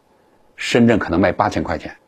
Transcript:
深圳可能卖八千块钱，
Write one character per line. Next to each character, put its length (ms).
深 320
圳 100
可 100
能 120
卖 100
八 180
千 140
块 160
钱， 160